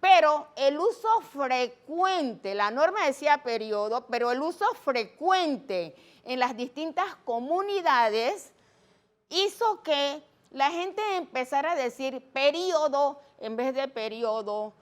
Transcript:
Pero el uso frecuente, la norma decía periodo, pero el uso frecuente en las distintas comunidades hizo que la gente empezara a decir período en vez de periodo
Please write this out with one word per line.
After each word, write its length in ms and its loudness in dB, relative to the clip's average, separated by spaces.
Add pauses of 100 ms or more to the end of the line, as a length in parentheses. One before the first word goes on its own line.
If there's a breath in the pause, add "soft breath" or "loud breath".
Pero 560 6
el 220 2
uso 440 0
frecuente, 1300 -2
la 160 0
norma 340 2
decía 360 2
periodo, 680 -2
pero 240 0
el 100 0
uso 240 -4 (180)
frecuente 1120 0 (300 loud breath)
en 140 -6
las 180 0
distintas 680 -6
comunidades 1300 0 (760 soft breath)
hizo 520 -2
que 420 -2 (280)
la 200 0
gente 300 -6 (140)
empezara 560 -2
a 40 0
decir 560 -6
período 880 0 (200 loud breath)
en 160 -8
vez 180 -2
de 140 -4
periodo 920 -4